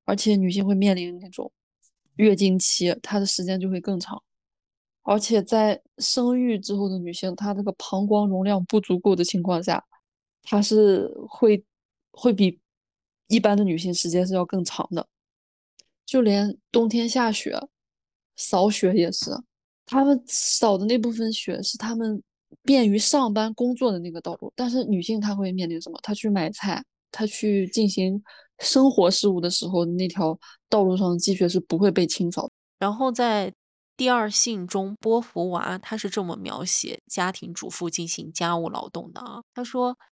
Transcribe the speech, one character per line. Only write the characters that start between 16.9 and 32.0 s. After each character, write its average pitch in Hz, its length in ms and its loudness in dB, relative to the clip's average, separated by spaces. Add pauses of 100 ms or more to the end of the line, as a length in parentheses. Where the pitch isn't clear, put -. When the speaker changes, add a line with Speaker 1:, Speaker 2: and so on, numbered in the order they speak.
Speaker 1:
下 233 240 2
雪， - 240 -4 (800)
扫 190 340 2
雪 196 240 2
也 170 180 2
是， - 180 -6 (560)
她 269 180 2
们 277 220 4
扫 - 500 0
的 190 100 -2
那 240 120 2
部 233 140 0
分 226 200 -4
雪 - 300 -6
是 - 160 -6
她 220 180 -6
们 220 280 -4 (400)
便 254 260 4
于 202 80 4
上 247 340 2
班 220 220 -2
工 247 220 0
作 233 160 0
的 180 80 -2
那 170 100 -8
个 165 100 -10
道 170 220 -8
路。 - 140 -12
但 247 120 -4
是 247 180 0
女 190 180 0
性 220 180 -2
她 208 140 -2
会 196 160 -2
面 185 180 -4
临 165 100 -6
什 - 120 -14
么？ - 100 -16
她 214 100 -8
去 208 160 -4
买 185 220 0
菜， 202 340 -6 (280)
她 214 160 -4
去 202 400 0
进 214 200 2
行 190 340 0 (360)
生 269 320 4
活 190 220 6
事 202 160 2
务 185 120 2
的 175 120 -2
时 - 160 -4
候， 175 180 0
那 180 220 -2
条 165 280 -2 (320)
道 208 160 4
路 185 140 2
上 185 140 2
的 175 80 0
积 190 160 0
雪 185 120 2
是 180 120 0
不 170 180 -4
会 196 140 4
被 170 160 2